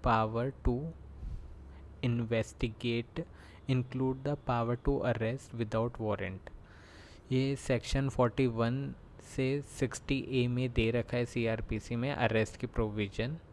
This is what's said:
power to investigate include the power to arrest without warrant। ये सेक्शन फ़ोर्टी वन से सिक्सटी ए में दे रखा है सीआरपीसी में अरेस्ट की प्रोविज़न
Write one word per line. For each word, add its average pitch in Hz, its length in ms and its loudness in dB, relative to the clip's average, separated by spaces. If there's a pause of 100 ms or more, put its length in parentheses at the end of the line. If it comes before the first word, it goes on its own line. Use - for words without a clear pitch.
power 113 500 2 (120)
to 123 100 4 (1300)
investigate 117 1200 0 (440)
include 131 560 2
the 143 120 0 (100)
power 120 380 2
to 139 140 4 (140)
arrest 113 500 -2
without 113 380 0
warrant। 98 500 -4 (800)
ये 135 240 2
सेक्शन 135 520 0
फ़ोर्टी 127 380 4
वन 120 480 0 (400)
से 131 160 2 (280)
सिक्सटी 135 540 0
ए 127 160 4
में 123 240 0
दे 113 180 4
रखा 120 260 0
है 120 100 2
सीआरपीसी 113 680 -2
में 123 160 0
अरेस्ट 110 480 2
की 127 60 -4
प्रोविज़न 110 680 -2 (160)